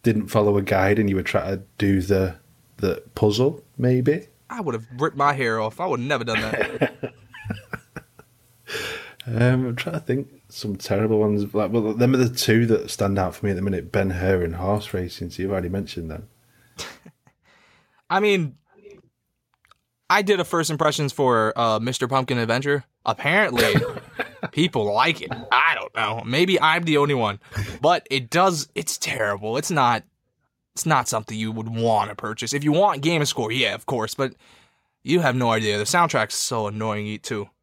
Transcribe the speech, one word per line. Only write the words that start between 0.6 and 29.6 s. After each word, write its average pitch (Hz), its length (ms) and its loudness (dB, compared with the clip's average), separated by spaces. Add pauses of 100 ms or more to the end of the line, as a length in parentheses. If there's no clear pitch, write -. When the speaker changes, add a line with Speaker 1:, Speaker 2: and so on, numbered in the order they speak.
Speaker 1:
guide 98 360 2
and 104 120 2
you 95 60 0
were 90 60 0
trying 95 360 -2
to - 40 -12 (140)
do 98 240 2
the, 95 360 0 (420)
the 92 240 -2 (120)
puzzle, 123 480 2 (140)
maybe. 127 500 2 (240)
Speaker 2:
I 240 120 -10
would 139 120 -4
have 113 120 -8 (100)
ripped 143 200 -2
my 143 180 2
hair 117 260 0
off. 110 180 -4
I 175 80 -4
would 127 140 -2
have 127 80 -4
never 127 160 0
done 110 160 -2
that. - 800 -4
Speaker 1:
<laughs> - 60 -20 (2000)
Um, 123 400 2
I'm 120 100 -4
trying 165 200 -6
to - 40 -4
think 139 280 -4 (200)
some 101 280 -6
terrible 107 420 2
ones. 104 360 2
Like, 101 160 0
well, 110 220 0
them 123 220 4
are 127 40 2
the 123 160 2
two 117 320 4
that 110 240 0
stand 98 280 0
out 92 160 -2
for - 100 -8
me 101 80 0
at 90 40 -2
the 90 60 -4
minute, 95 300 -4
Ben-Hur 92 500 2
and 82 140 -4
horse 98 380 -2
racing, 90 360 -6
so - 120 -8
you've 98 100 -2
already 90 160 -2
mentioned 90 420 -6
them. - 180 -12 (500)
Speaker 2:
<laughs> - 1300 -20
I 190 100 2
mean, 190 360 2 (1500)
I 202 140 4
did 196 180 4
a - 40 0
first 165 260 0
impressions 151 420 0
for, 113 460 4
uh, 113 200 2
Mister 123 300 -2
Pumpkin 131 300 0
Adventure. 131 460 0 (200)
Apparently, 135 680 2 (380)
Speaker 1:
<laughs> - 400 -8
Speaker 2:
people 143 320 0 (100)
like 147 260 2
it. - 100 -10 (220)
I 151 260 4
don't - 160 -10
know. 113 300 -2
Maybe 170 360 2
I'm 165 240 2
the 156 120 2
only 143 180 4
one. 107 240 -2 (440)
But 165 280 2
it 131 200 -4
does, 170 440 2
it's - 220 -6
terrible. 107 640 -4
It's 151 120 -6